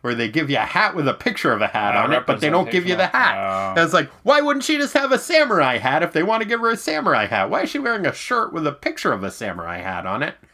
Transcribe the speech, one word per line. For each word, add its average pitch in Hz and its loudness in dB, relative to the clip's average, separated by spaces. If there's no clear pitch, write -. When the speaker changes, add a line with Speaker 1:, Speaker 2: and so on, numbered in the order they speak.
Speaker 1:
where 120 -2
they 117 -2
give 139 -2
you 139 0
a - 2
hat 185 0
with 147 0
a 120 0
picture 190 -2
of 104 0
a 104 2
hat - 0
Speaker 2:
Uh, 101 4
Speaker 1:
on 127 2
it, 156 0
but 127 0
they 151 2
don't 185 2
give 180 0
you 180 0
the 180 2
Speaker 2:
representational. 180 0
Speaker 1:
hat. 95 0
Speaker 2:
Oh. - 2
Speaker 1:
And - 6
it's - 0
like, 156 2
why 294 4
wouldn't 285 0
she 311 2
just 285 0
have 277 2
a 254 4
samurai 214 2
hat 131 2
if - -2
they 156 0
want 220 0
to 214 -6
give 233 -2
her 226 0
a 233 0
samurai 196 0
hat? 101 0
Why - 0
is - -4
she 294 -6
wearing 233 -2
a 131 0
shirt - -4
with 160 -4
a 143 0
picture 202 -4
of 98 -4
a 95 -6
samurai 87 -8
hat 90 -6
on 101 -4
it? 156 -4